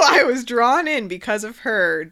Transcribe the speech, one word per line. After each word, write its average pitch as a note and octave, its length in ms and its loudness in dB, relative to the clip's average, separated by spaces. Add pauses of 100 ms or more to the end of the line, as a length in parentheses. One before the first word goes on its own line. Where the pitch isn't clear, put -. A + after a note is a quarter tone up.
I - 180 4
was B3+ 200 -2
drawn B3 440 0
in C4+ 180 -2
because G3+ 380 -6
of A3 140 -16
her, E3+ 540 -2